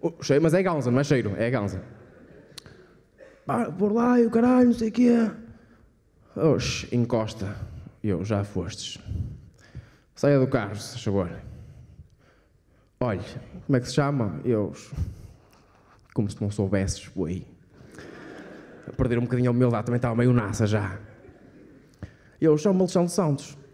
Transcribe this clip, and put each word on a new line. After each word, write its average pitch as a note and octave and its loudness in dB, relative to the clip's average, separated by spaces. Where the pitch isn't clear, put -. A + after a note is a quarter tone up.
O E3 -2
cheiro, C#3+ 2
mas D#3+ 4
é F#3 4
ganza, D3+ 0
não B2 4
é C#3+ 2
cheiro, A#2+ 2
é A2+ 0
ganza. G2+ -2
Pá, A3+ -2
por F#3+ 0
lá A#3+ 4
e A#3 6
o A3+ 0
caralho, B3 6
não A#3+ 6
sei A3+ -2
o - -8
quê. A#3 4
Oxe, B2 0
encosta. A2 -2
E G#2+ -2
eu, F2+ -2
já G#2 0
fostes. - -8
Saia C#3 4
do C3 2
carro, G#2 -2
se - -12
faz - -12
favor. G2 -2
Olhe, G#2+ -2
como C3+ 2
é - 6
que B2 -8
se - -10
chama? B2+ -2
Eu, G#2+ 0
como G#2 -2
se - -10
não G2+ -4
soubesses, G2 -2
boi. F2 -6
A - -14
perder A#2+ 0
um A#2+ 0
bocadinho B2 0
a A#2+ 2
humildade, A#2+ 2
também A#2+ 0
estava A#2+ 0
meio B2 6
nasa G#2+ 2
já. G2+ -2
Eu D#3 6
chamo-me F#3 2
Alexandre F3 2
Santos. D#3+ 0